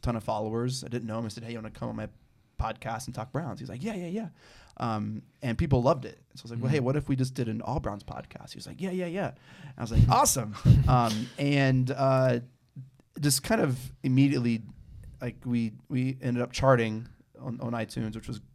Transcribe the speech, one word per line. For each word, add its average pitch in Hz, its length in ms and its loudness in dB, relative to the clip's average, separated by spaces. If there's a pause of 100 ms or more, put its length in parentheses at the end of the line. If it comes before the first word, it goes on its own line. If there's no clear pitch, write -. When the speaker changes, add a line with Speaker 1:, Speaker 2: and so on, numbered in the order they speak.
Speaker 1:
ton 120 140 -2
of 107 80 -8
followers. 117 580 -4
I - 60 -12
didn't 117 180 -6
know 110 140 -6
him. 117 60 -6
I - 20 -6
said, 113 160 -12
"Hey, 113 80 -10
you 117 60 -8
wanna 110 120 -12
come 117 200 -10
on 110 40 -8
my 107 140 -8 (520)
podcast 113 460 -6
and 131 80 -12
talk 113 160 -8
Browns?" 135 300 -8
He's 123 80 -12
like, 131 160 -12
"Yeah, 220 100 -6
yeah, 180 140 -8
yeah." 196 200 -6 (500)
Um, 107 440 -4 (180)
and 113 160 -2
people 135 240 2
loved 127 260 2
it. - 120 -16 (160)
So - 60 -20
I - 20 -20
was 117 80 -16
like, 117 100 -8
"Well, 117 80 -4
Speaker 2:
Mm-hmm. 139 60 2
Speaker 1:
hey, 147 60 4
what 131 160 0
if 147 120 -4
we 143 60 2
just 131 200 -2
did 120 140 -2
an 110 140 -4
All 131 160 -4
Browns 104 240 -6
podcast?" - 520 -14
He - 40 -16
was - 80 -16
like, 127 140 -14
"Yeah, 185 100 -6
yeah, 180 160 -4
yeah." 170 260 -4 (440)
I - 60 -10
was 110 100 -6
like, - 120 8
Speaker 2:
<laughs> - 40 4
Speaker 1:
"Awesome." 117 480 4 (320)
Um, 117 400 4 (100)
and, 135 540 4
uh, 131 480 4 (800)
just 143 220 2
kind 220 180 2
of 135 180 2 (240)
immediately, 127 600 4 (580)
like, 123 240 -8
we, 117 280 0 (160)
we 131 340 -2
ended 123 200 -2
up 120 100 -6
charting 120 560 2 (320)
on, 120 200 -8
on 117 120 -4
iTunes, 113 420 -6
which 113 140 -12
was 123 120 -8 (140)